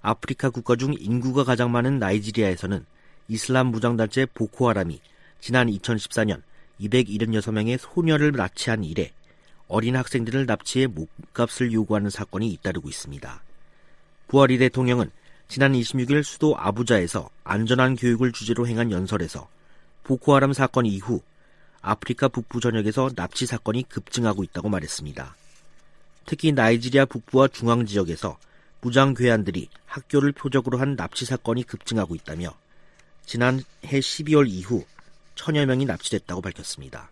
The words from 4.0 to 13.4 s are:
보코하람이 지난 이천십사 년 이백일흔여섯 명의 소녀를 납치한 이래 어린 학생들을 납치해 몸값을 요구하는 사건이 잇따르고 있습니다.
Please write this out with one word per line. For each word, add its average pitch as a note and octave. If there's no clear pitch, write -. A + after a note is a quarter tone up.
보코하람이 G2+
지난 A#2+
이천십사 A2
년 G#2
이백일흔여섯 G#2+
명의 A2
소녀를 D3+
납치한 A2+
이래 E2
어린 A2+
학생들을 B2
납치해 B2+
몸값을 B2
요구하는 G#2+
사건이 G2+
잇따르고 D#2+
있습니다. -